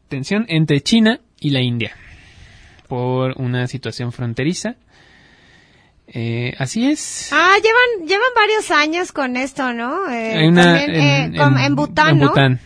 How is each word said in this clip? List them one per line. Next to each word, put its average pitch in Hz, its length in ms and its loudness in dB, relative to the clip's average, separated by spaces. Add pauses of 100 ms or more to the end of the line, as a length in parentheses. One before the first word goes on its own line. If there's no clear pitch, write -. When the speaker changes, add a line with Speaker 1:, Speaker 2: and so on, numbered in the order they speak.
Speaker 1:
tensión 196 420 -2
entre 156 320 2
China 226 380 2 (200)
y 151 100 -4
la 139 120 0
India 120 340 -4 (920)
por 127 540 -2
una 123 260 -2
situación 120 440 -8
fronteriza. 131 640 -6 (1300)
Eh, 117 520 -6
así 220 280 -4
es. - 460 -6
Speaker 2:
Ah, 349 240 4
llevan, 453 500 2
llevan 403 280 0
varios 427 340 2
años 320 420 -2
con 254 260 -6
esto, 262 360 -4
¿no? 269 340 -6
Eh, 233 300 -4
Speaker 1:
Hay 156 100 4
una 175 160 6 (140)
Speaker 2:
también, - 140 -2 (100)
Speaker 1:
en, 143 340 0
Speaker 2:
eh, - 20 -4
con, 285 200 4
Speaker 1:
en, - 80 0
Speaker 2:
en 285 100 0
Bután, 302 340 0
Speaker 1:
en - 100 4
Speaker 2:
¿no? - 100 4
Speaker 1:
Bután, 131 360 2